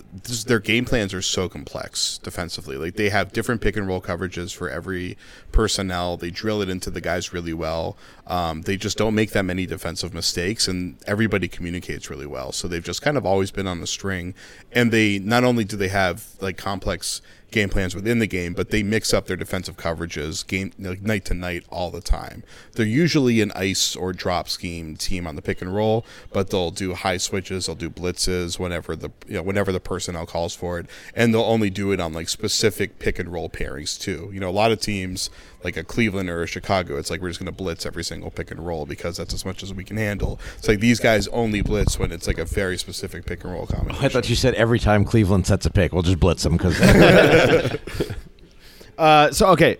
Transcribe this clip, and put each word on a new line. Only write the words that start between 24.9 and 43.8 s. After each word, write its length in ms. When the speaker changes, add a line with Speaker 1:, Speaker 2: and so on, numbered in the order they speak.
Speaker 1:
team 280
on 100
the 60
pick 200
and 120
roll, 320
but 200
they'll 180
do 240
high 240
switches, 480
they'll 100
do 140
blitzes 680
whenever 360
the, 140
you 60
know, 100
whenever 280
the 80
personnel 480
calls 280
for 220
it, 80
and 180
they'll 80
only 300
do 200
it 80
on, 140
like, 160
specific 720
pick 180
and 160
roll 160
pairings 500
too. 320
You 80
know, 100
a 20
lot 200
of 80
teams 520
like 140
a 80
Cleveland 460
or 120
a 60
Chicago, 500
it's 120
like, 120
"We're 60
just 140
gonna 100
blitz 340
every 180
single 280
pick 180
and 160
roll 200
because 320
that's 160
as 100
much 180
as 120
we 100
can 140
handle." 420
It's 120
like 100
these 220
guys 280
only 320
blitz 380
when 140
it's, 140
like, 100
a 80
very 320
specific 480
pick 180
and 80
roll 160
combination. 340